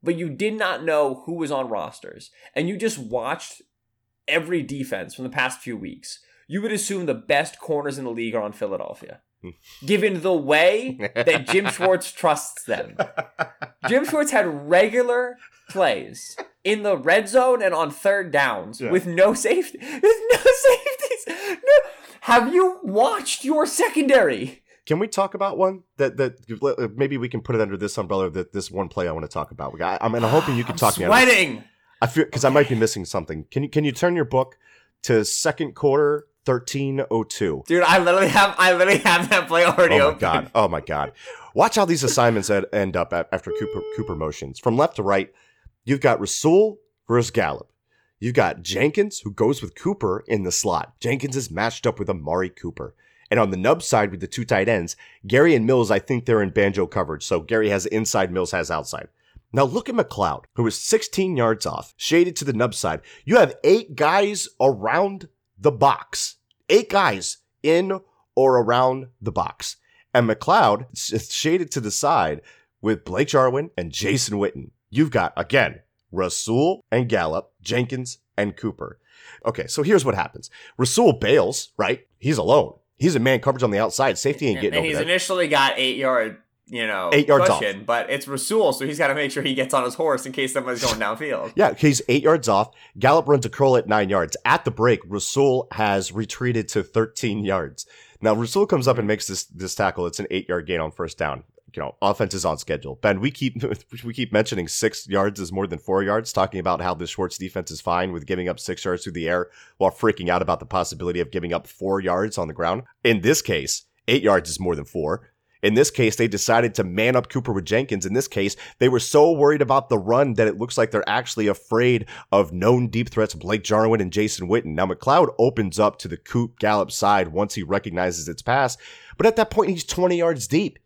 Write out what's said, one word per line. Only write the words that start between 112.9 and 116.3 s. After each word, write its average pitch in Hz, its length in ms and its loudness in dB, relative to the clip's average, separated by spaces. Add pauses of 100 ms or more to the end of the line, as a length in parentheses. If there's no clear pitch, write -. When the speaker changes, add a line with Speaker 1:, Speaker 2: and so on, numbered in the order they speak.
Speaker 2:
In 113 180 2
this 135 200 2
case, 76 440 -4 (220)
eight 123 140 2
yards 98 300 2
is - 80 -8
more 90 160 -2
than 71 100 0
four. 80 460 -4 (320)
In 104 120 4
this 123 160 4
case, 113 240 0
they 113 120 2
decided 113 460 2